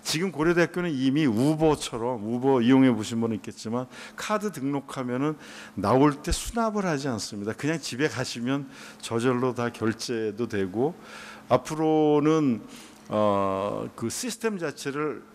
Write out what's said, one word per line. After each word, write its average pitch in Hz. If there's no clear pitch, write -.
지금 175
고려대학교는 165
이미 135
우버처럼, 127
우버 127
이용해 131
보신 107
분은 113
있겠지만 113
카드 214
등록하면은 139
나올 135
때 170
수납을 214
하지 147
않습니다. 107
그냥 156
집에 135
가시면 131
저절로 123
다 120
결제도 110
되고 101
앞으로는, 151
어, 104
그 113
시스템 220
자체를 143